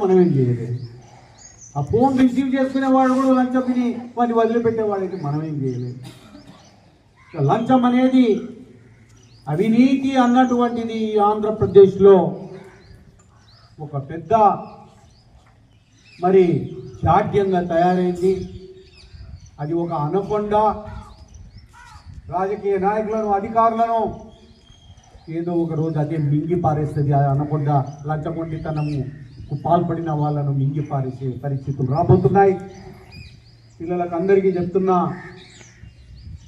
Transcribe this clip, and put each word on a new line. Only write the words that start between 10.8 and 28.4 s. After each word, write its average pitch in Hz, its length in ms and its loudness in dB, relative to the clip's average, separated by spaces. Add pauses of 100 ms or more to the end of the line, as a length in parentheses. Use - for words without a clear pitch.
ఆంధ్రప్రదేశ్లో 196 840 6 (1600)
ఒక 143 180 -10 (120)
పెద్ద 165 240 -6 (1900)
మరి 185 240 4 (600)
జాడ్యంగా 190 560 2 (120)
తయారైంది. 180 600 2 (1300)
అది 151 200 -4
ఒక 170 100 -4 (140)
అనకొండ, 202 480 -2 (1800)
రాజకీయ 196 420 -2 (100)
నాయకులను, 214 520 -2
అధికారులను 226 600 0 (1400)
ఏదో 170 140 -6 (120)
ఒక 165 180 -4
రోజు 160 220 -2
అదే 156 140 -4 (140)
మింగి 165 340 0
పారేస్తుంది. 147 480 -2
ఆ 139 80 2 (120)
అనకొండ 147 360 -2 (400)
లంచగొండితనము 156 880 -6 (680)